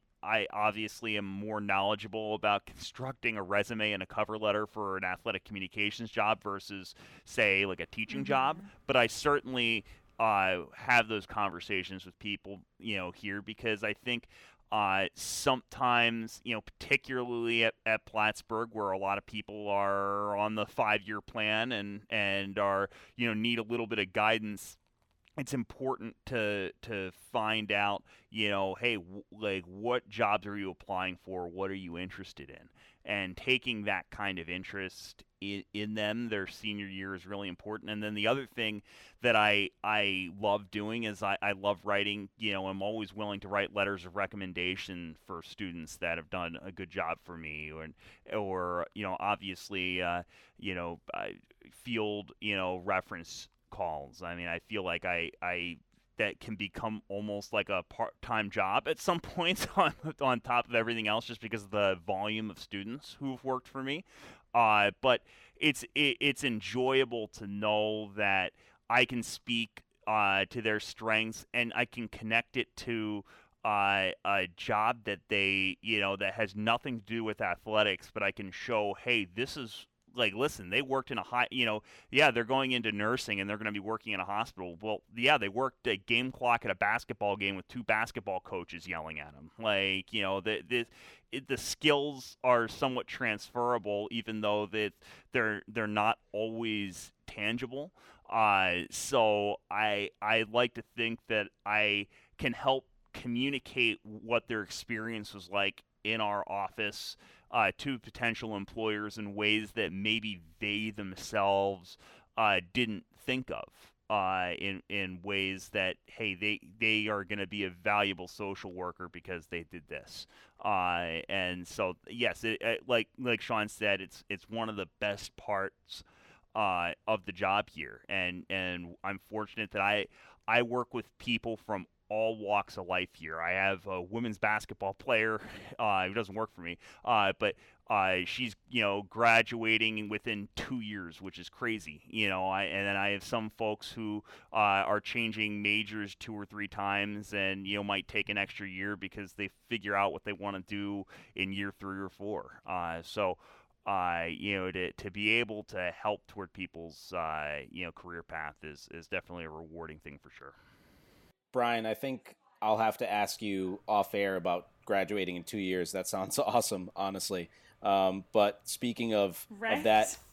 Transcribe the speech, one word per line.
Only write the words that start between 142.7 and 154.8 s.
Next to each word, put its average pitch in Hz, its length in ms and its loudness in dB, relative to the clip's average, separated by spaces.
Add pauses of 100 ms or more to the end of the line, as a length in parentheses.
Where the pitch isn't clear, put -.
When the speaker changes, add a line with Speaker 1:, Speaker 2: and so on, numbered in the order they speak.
Speaker 1:
then 101 100 2
I 98 140 2
have 101 140 -2
some 110 320 -2
folks 107 340 -2
who, 107 320 -4 (300)
uh, - 40 -2 (280)
are 104 160 2
changing 107 640 -2
majors 104 540 -2
two - 180 -10
or 104 100 -8
three 104 240 -6
times 101 640 -2
and, 95 340 -2
you 101 100 -2
know, 104 80 -2
might 98 240 -2
take 104 200 -2
an 104 80 -4
extra 98 320 -4
year 95 260 -4
because 98 380 -10
they 101 160 -6 (220)
figure 101 260 -2
out 98 160 4
what - 120 -10
they 104 100 -6
wanna 98 340 -6
do 101 380 -4 (280)
in 98 200 -2
year 98 260 -4
three 95 180 -8
or 98 120 -8
four. 101 560 -8
Uh, 85 360 -4
so, 92 360 -2 (480)
uh, 87 420 0
you 92 300 -4
know, 92 120 -2
to, 90 220 -2